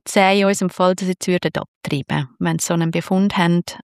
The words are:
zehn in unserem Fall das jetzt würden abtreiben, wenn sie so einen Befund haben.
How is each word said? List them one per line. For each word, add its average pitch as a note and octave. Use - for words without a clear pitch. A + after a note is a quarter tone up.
zehn G3
in G3
unserem G3
Fall F#3
das F#3
jetzt -
würden F3+
abtreiben, -
wenn E3
sie -
so F3
einen E3
Befund F#3
haben. E3+